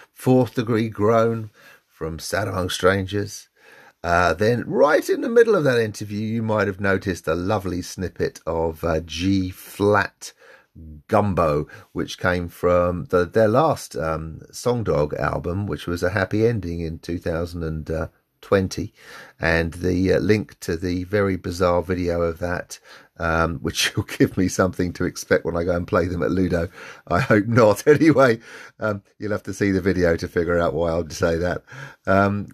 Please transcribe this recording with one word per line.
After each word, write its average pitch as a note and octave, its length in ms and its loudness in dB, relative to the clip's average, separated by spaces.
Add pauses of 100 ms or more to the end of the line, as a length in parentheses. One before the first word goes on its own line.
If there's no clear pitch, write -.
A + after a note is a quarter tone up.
(120)
Fourth B2+ 420 2
Degree A2+ 360 -2
Groan A2+ 600 0 (360)
from D#2+ 320 -10
Sad G2 300 -4
Among F#2 200 -4
Strangers. G2 800 -2 (560)
Uh, E2+ 300 2
then G#2+ 320 0
right D#3+ 420 2
in F4+ 140 -2
the C#4 80 -4
middle A#3 240 4
of D#3 100 0
that B2 140 2
interview, G#2+ 480 -4
you A2+ 160 -4
might G#2+ 240 0
have F#2+ 140 -4
noticed F#2+ 460 -2
a E2 80 0
lovely F2+ 460 -2
snippet - 640 -6
of, E2 400 -4
uh, E2 160 0
G F#2 500 -2
Flat - 840 -2 (720)
Gumbo, E2+ 640 2 (240)
which - 260 -6
came F2+ 300 0
from F2 640 0
the, F2+ 160 2
their A2 200 2
last, B2+ 480 0
um, D#2+ 460 -6 (100)
Song A#2+ 320 -2
Dog D2+ 320 0
album, E2+ 520 -4
which D2+ 200 -8
was F2 160 -4
a F2 80 0
happy G2+ 360 0
ending F2 340 -4
in D#2+ 180 -6
two F2 200 -8
thousand E2+ 440 -6
and D#2+ 460 -6 (320)
twenty. F#2+ 540 -2 (440)
And E2 360 0
the, F2+ 400 0
uh, - 40 4
link G2+ 420 0
to E2+ 180 -6
the F2+ 260 -4
very G2 320 -2
bizarre F2 460 0
video F2 400 -2
of E2 160 -2
that, F2 400 -6 (400)
um, E2 400 0
which - 360 -4
<laughs> - 20 -2
will G#2 80 -2
give - 340 0
me F2+ 100 2
something F#2 460 0
to F2+ 100 -4
expect - 400 0
when E2+ 140 -2
I E2+ 60 -2
go F2 120 0
and F2 100 -4
play F#2 200 0
them F2 160 -4
at A#1 80 0
Ludo. F2 400 0 (360)
I - 140 2
hope A2 280 2
not. A2+ 380 4
<laughs> - 0 -
Anyway, C3+ 540 6 (400)
um, G#2 220 -2 (160)
you'll G#2 140 -6
have G2+ 100 -4
to G2 100 -12
see G2+ 200 2
the F#2 100 2
video F2 340 2
to F2 100 -6
figure F2 320 0
out E2 140 2
why E2 200 0
I'd E2 200 -4
say E2+ 240 0
that. F2 280 -2 (420)
Um, G2+ 480 2